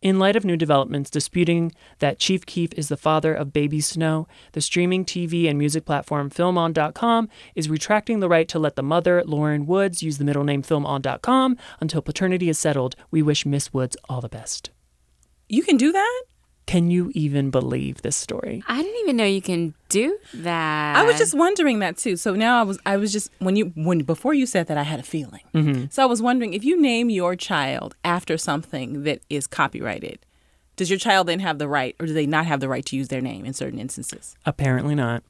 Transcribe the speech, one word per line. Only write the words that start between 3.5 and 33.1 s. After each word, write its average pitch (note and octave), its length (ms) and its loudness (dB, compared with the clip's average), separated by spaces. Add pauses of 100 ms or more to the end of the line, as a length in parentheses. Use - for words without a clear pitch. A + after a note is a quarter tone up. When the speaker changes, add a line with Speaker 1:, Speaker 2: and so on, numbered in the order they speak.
Speaker 1:
baby D3+ 300 0
Snow, D#3 480 -2 (240)
the D#3 80 -4
streaming F3 420 0
T F3 220 -4
V E3+ 240 2
and C#3+ 100 0
music D3 260 0
platform C#3+ 440 -2
filmon E3+ 420 2
dot D#3 220 0
com A3+ 340 2 (260)
is D#3 160 -4
retracting G#3 520 0
the F#3 80 2
right E3 180 4
to E3+ 120 -4
let D3+ 180 0
the D3 60 -4
mother, F3 420 2
Lauren D3+ 400 0
Woods, F#3 360 0
use D3+ 180 -4
the D3 60 0
middle C#3+ 200 0
name C#3+ 180 0
filmon C#3+ 380 0
dot C3+ 200 -4
com B3+ 360 2 (240)
until D#3 200 -2
paternity F3+ 460 -2
is D#3 100 0
settled. C3+ 380 0 (160)
We D#3 100 2
wish D3+ 240 2
Miss C#3+ 280 -2
Woods C3 240 -2 (100)
all B2+ 140 -6
the A#2+ 80 -10
best." - 400 -12 (800)
Speaker 2:
You B3 140 2
can F4+ 120 4
do C4 160 4
that? A#4 320 0 (420)
Speaker 1:
Can E3+ 240 2
you F3 240 0
even C#3+ 380 0
believe C3 500 -2
this - 140 -4
story? - 520 -8
Speaker 3:
I A#3+ 140 -2
didn't G#4 200 -6
even D4+ 160 0
know A3+ 60 2
you G3 200 2
can E3+ 320 -2 (140)
do C4+ 280 0 (160)
that. D#3 640 -2
Speaker 2:
I D4 60 6
was A#4 160 4
just A4 160 2
wondering E4 420 4
that F#3 180 -2
too. G3 200 -2
So G3 180 -2
now A3+ 260 4
I A3+ 40 4
was, G3 240 -4
I G3 100 2
was G3+ 160 0
just, G#3 240 -2
when F#3 180 2
you, G#3 100 4 (100)
when, D#3+ 240 2
before D#3+ 340 0
you C4+ 140 2
said F3 180 0
that, D#3 100 -2
I D3+ 60 0
had D3 180 -2
a C3+ 40 -12
feeling. - 380 -8 (120)
Speaker 1:
Mm-hmm. C#3+ 380 2
Speaker 2:
So - 100 2
I C4 60 6
was A#3 160 2
wondering, A#3+ 320 2
if G#3+ 100 -4
you E4+ 160 4
name A#3+ 300 4
your F3+ 240 0
child C#3 680 -2
after F3 360 0
something C#3+ 640 -6
that D3 260 -2
is C#3+ 160 -4
copyrighted, - 720 -4 (580)
does F3+ 140 -4
your G3 80 2
child F#3+ 300 4
then E3+ 140 0
have D#3+ 180 -2
the D3 80 -2
right, C#3 320 -2
or E3 80 -4
do D#3 80 -4
they D#3 100 2
not D#3 220 0
have C#3+ 140 0
the C3+ 60 -4
right C3 200 -2
to - 80 -6
use C3+ 140 -4